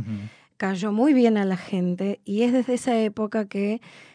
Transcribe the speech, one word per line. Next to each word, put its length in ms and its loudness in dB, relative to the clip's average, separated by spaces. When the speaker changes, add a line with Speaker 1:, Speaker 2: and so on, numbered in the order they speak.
Speaker 1:
Ujú. 100 -8
Speaker 2:
cayó 340 -4
muy 220 4
bien 260 6
a 60 0
la 120 0
gente, 680 -2
y 200 -2
es 100 2
desde 220 2
esa 240 0
época 480 -2
que 340 -4